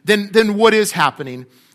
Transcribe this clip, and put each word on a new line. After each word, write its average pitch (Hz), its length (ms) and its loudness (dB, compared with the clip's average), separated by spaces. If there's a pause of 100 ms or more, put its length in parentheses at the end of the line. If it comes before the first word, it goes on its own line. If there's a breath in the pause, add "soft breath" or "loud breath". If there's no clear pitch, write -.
then, 202 260 0
then 208 260 0
what 220 160 4
is 214 200 0
happening? 127 540 -4 (280 soft breath)